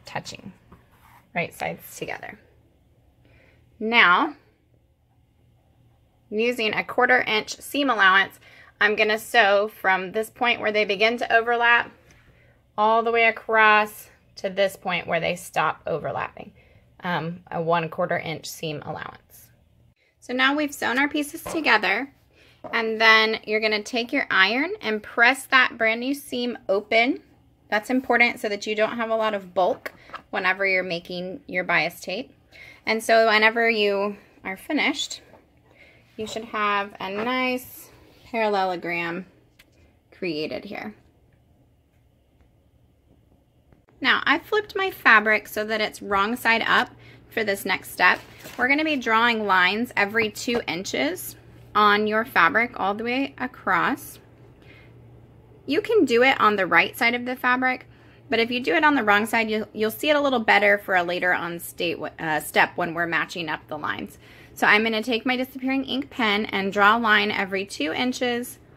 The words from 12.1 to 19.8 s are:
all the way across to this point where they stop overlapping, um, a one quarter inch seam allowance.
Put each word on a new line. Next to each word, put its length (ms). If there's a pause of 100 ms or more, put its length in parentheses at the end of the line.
all 240
the 100
way 120
across 840 (280)
to 120
this 280
point 300
where 140
they 160
stop 500
overlapping, 680 (520)
um, 360 (100)
a 100
one 300
quarter 280
inch 280
seam 400
allowance. 640 (680)